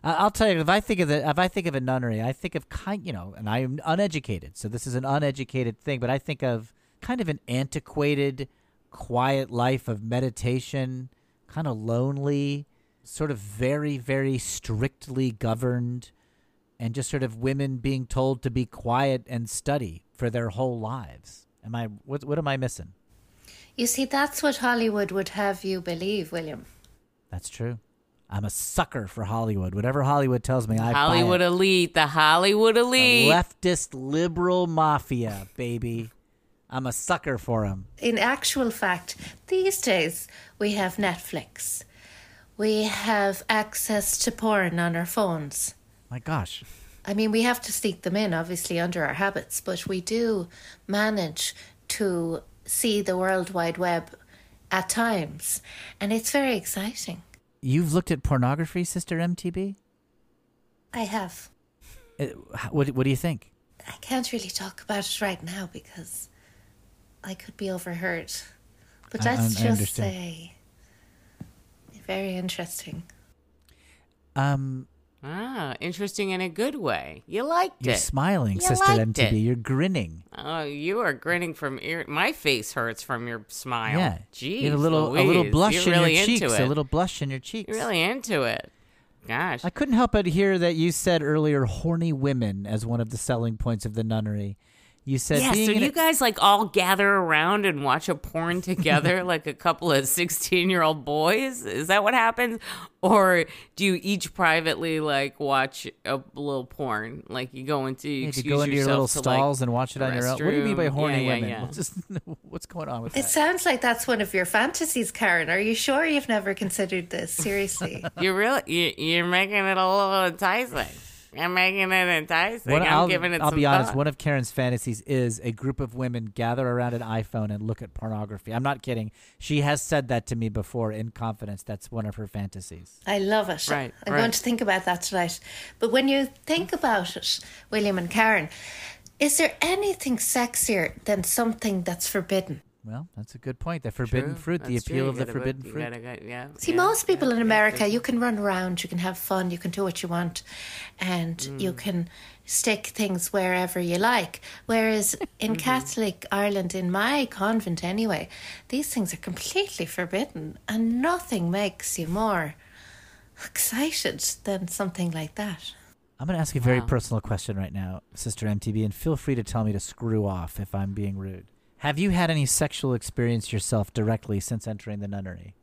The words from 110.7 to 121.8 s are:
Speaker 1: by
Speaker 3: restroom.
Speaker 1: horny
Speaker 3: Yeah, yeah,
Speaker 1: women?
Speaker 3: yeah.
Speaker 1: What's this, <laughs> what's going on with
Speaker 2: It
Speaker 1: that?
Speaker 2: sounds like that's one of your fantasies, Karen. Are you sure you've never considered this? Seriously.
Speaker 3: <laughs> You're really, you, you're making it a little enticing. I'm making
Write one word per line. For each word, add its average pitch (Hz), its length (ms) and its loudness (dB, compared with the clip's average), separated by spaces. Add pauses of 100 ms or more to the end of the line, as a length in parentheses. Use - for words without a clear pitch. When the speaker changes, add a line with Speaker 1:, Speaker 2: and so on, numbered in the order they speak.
Speaker 1:
by 170 140 2
Speaker 3:
restroom. - 20 -2
Speaker 1:
horny 147 240 0
Speaker 3:
Yeah, 131 60 2
yeah, 120 140 2
Speaker 1:
women? 117 140 -2
Speaker 3:
yeah. 113 140 -6
Speaker 1:
What's 143 140 -10
this, - 160 -6 (160)
<laughs> 170 340 -10
what's 180 240 -12
going 160 220 -10
on 120 120 -6
with 117 160 -4
Speaker 2:
It 269 40 0
Speaker 1:
that? - 80 -2
Speaker 2:
sounds 330 360 2
like 262 160 2
that's 233 240 2
one 226 160 2
of 202 140 -2
your 180 100 2
fantasies, 240 640 0
Karen. 170 380 2
Are 180 120 2
you 220 120 0
sure 277 320 2
you've 285 240 0
never 202 240 0
considered 185 560 -2
this? 170 240 -6
Seriously. 196 800 -2
Speaker 3:
<laughs> 175 100 -8
You're 185 140 2
really, 226 320 2
you, 165 260 2 (100)
you're 170 220 2
making 190 300 2
it 190 220 2
a 185 120 4
little 190 360 4
enticing. 185 600 0 (520)
I'm 175 160 -2
making 185 380 2